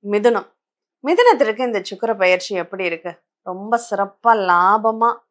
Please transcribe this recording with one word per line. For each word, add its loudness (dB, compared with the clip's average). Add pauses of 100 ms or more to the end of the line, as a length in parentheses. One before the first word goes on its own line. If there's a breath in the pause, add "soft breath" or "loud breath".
(120)
மிதுனம், 2 (600)
மிதுனத்திற்கு 2
இந்த -4
சுக்கிர -4
பயிற்சி 0
எப்படி -8
இருக்கு? -10 (360)
ரொம்ப -4
சிறப்பா 0 (180)
லாபமா 2 (200)